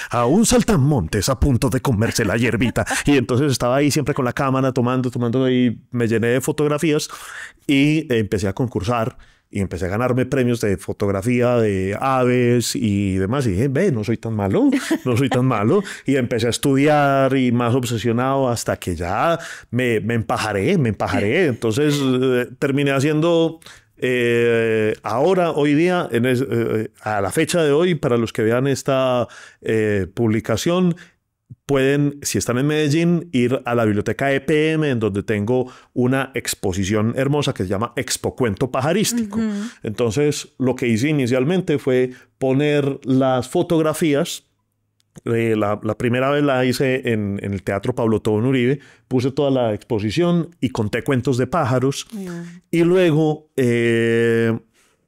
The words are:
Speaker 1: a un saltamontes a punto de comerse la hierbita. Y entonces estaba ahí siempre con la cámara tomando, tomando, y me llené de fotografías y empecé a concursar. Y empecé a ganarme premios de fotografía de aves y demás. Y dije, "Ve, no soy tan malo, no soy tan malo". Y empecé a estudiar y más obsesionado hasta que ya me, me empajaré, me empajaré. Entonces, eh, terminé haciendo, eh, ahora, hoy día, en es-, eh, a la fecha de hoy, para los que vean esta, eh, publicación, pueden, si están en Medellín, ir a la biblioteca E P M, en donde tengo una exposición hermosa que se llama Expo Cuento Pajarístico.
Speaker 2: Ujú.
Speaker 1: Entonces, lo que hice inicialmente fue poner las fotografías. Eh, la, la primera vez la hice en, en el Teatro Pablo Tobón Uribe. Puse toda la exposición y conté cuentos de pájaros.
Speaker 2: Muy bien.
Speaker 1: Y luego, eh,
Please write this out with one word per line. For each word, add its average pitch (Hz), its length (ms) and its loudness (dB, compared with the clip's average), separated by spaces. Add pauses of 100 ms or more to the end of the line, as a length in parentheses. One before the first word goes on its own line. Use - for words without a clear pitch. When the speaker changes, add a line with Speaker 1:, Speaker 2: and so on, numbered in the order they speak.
(120)
Speaker 1:
a 120 140 2
un 190 200 4
saltamontes 143 840 2
a 135 140 -2
punto 135 280 2
de 131 120 -2
comerse 113 420 0
la 101 140 0
hierbita. 117 480 0 (200)
Y 143 120 4
entonces 131 340 2
estaba 123 240 0
ahí 143 160 2
siempre 143 240 -2
con 139 80 -2
la 120 100 -2
cámara 135 380 0
tomando, 127 400 0
tomando, 127 400 0
y 127 300 2 (100)
me 120 160 0
llené 113 200 2
de 123 120 2
fotografías 147 720 0 (580)
y 151 460 2
empecé 104 340 0
a 98 60 -2
concursar. 113 640 -2 (380)
Y 104 40 -2
empecé 92 260 -4
a 87 40 -2
ganarme 123 360 0
premios 123 360 0
de 98 160 0
fotografía 113 800 0
de 101 440 0
aves 123 720 2
y 101 420 0
demás. 113 280 0
Y 107 60 0
dije, 104 160 0
"Ve, 156 240 0
no 110 120 -2
soy 113 140 -2
tan 113 160 -8
malo, 110 380 2 (340)
no 123 100 0
soy 131 140 2
tan 127 160 0
malo". 131 380 2 (240)
Y 139 80 2
empecé 120 320 0
a - 20 2
estudiar 139 880 2
y 123 140 0
más 120 240 0
obsesionado 123 760 0
hasta 110 280 -4
que 90 180 -6
ya 110 420 -2 (320)
me, 120 300 0
me 117 160 -2
empajaré, 110 640 -2
me 120 100 0
empajaré. 104 560 0
Entonces, 127 560 0
eh, 127 460 0 (100)
terminé 139 360 0
haciendo, 156 680 2 (380)
eh, 117 1080 2
ahora, 165 480 2
hoy 147 240 2
día, 175 360 2
en 117 140 0
es-, 127 240 2
eh, 117 400 -2 (140)
a 107 180 -2
la 95 100 -2
fecha 160 320 0
de 143 100 2
hoy, 175 200 2
para 131 240 0
los 113 160 -2
que - 80 -2
vean 120 240 2
esta, 131 600 0 (340)
eh, 107 500 0
publicación, 120 840 0 (720)
pueden, 139 580 2
si - 140 -4
están 117 200 -2
en 139 100 0
Medellín, 156 640 0
ir 123 320 2
a 120 100 -4
la 117 120 2
biblioteca 107 480 0
E 135 80 0
P 156 320 0
M, 156 160 0
en 120 100 0
donde 101 240 0
tengo 120 480 -2 (220)
una 131 420 0
exposición 107 800 -2
hermosa 135 380 0
que 107 100 -6
se 92 60 -4
llama 104 260 -2
Expo - 400 -4
Cuento 120 340 -2
Pajarístico. 202 720 -2
Speaker 2:
Ujú. 220 140 -2 (280)
Speaker 1:
Entonces, 123 760 -2
lo 123 180 0
que 127 140 -2
hice 113 180 2
inicialmente 147 720 0
fue 127 320 0 (260)
poner 139 680 0
las 131 440 2
fotografías. 160 960 0 (840)
Eh, 117 300 0
la, 104 280 0
la 107 140 -4
primera 127 340 0
vez 147 120 0
la 131 220 2
hice 127 480 0
en, 101 280 -2
en 101 120 -6
el 95 100 -6
Teatro 104 320 -4
Pablo 110 240 0
Tobón 107 260 0
Uribe. 135 340 0 (280)
Puse 127 240 0
toda 139 180 0
la 120 240 2
exposición 123 760 -2 (100)
y 131 120 -2
conté 110 320 -4
cuentos 131 340 0
de 127 100 0
pájaros. 131 640 -2
Speaker 2:
Muy 202 120 -12
bien. 170 480 -14
Speaker 1:
Y 170 120 2
luego, 160 720 2
eh, 117 1040 2 (480)